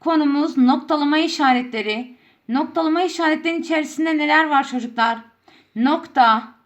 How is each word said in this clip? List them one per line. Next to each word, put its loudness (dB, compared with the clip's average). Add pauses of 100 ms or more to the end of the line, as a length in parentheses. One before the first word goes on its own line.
Konumuz 0
noktalama 2
işaretleri. -2 (320)
Noktalama -2
işaretlerinin -2
içerisinde -2
neler 2
var 0
çocuklar? -4 (580)
Nokta, 2 (240)